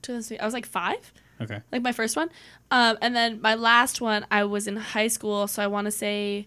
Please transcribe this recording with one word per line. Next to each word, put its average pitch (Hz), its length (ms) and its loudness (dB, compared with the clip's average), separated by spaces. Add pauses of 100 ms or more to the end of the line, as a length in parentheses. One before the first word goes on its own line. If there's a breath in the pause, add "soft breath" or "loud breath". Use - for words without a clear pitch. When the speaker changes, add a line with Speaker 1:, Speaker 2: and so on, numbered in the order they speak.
Speaker 1:
two 254 100 -10
thousand 226 240 -8
three. - 20 -14
I - 60 -4
was, 220 100 -2
like, 247 120 -6
five. 196 460 -4 (280 soft breath)
Speaker 2:
Okay. 107 220 -8 (100)
Speaker 1:
Like, 247 100 -2
my 247 100 0
first 226 240 -2
one. 320 120 0 (420 loud breath)
Um, 233 320 4
and 247 140 0
then 233 240 0
my 220 160 2
last 233 440 4
one, 214 300 0
I 208 140 4
was 202 240 -2
in 202 80 -4
high 220 320 0
school, 208 400 -2
so 208 140 -4
I 202 40 0
wanna 208 240 -2
say 208 560 -4